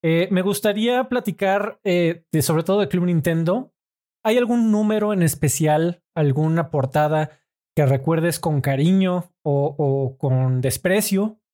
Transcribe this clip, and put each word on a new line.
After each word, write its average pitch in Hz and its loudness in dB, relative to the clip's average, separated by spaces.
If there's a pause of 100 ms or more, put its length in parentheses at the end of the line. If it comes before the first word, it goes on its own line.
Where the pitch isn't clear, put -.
Eh, 165 2
me 185 2
gustaría 214 0
platicar, 208 -2
eh, 175 0
de, 156 0
sobre 160 0
todo 196 0
de 202 -2
Club 180 -2
Nintendo. 170 -2 (520)
¿Hay 226 2
algún 240 2
número 214 0
en 185 2
especial, 156 0 (100)
alguna 156 0
portada 151 -2 (340)
que 151 2
recuerdes 160 0
con 151 -2
cariño 175 0 (120)
o, 143 -2
o 135 -2
con 131 0
desprecio? 190 -2 (140)